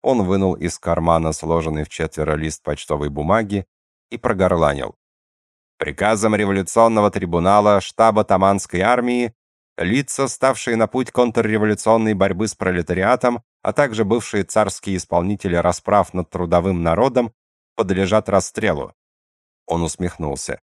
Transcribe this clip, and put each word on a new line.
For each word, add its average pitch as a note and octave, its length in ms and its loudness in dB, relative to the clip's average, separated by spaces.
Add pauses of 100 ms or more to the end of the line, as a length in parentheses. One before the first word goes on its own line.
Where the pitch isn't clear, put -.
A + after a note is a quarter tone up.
Он B2+ 200 2
вынул F#2+ 320 0
из E2 240 -8
кармана E2 540 0
сложенный D#2+ 520 -2
в - 40 -14
четверо D#2 460 -4
лист D#2 280 -6
почтовой D2 460 -6
бумаги G2 580 -2 (440)
и A#2 80 -12
прогорланил: E2+ 760 0 (840)
«Приказом G#2 580 0
революционного G#2 760 2
трибунала F#2+ 720 2
штаба G#2+ 440 2
Таманской F#2+ 560 2
армии A#2+ 540 0 (420)
лица, C3 520 -2
ставшие B2 480 0
на A2+ 100 2
путь C3 240 -4
контрреволюционной A2 1040 2
борьбы F#2+ 320 0
с - 80 -8
пролетариатом, F#2+ 880 0 (200)
а G#2 100 -2
также A2+ 320 0
бывшие G#2 400 -2
царские G2+ 520 -2
исполнители F2+ 600 -2
расправ F2+ 580 0
над F2+ 160 -6
трудовым F2 540 0
народом, A2+ 480 0 (420)
подлежат G2 540 0
расстрелу». F#2 680 -2 (720)
Он E2+ 160 -2
усмехнулся. D#2+ 840 -6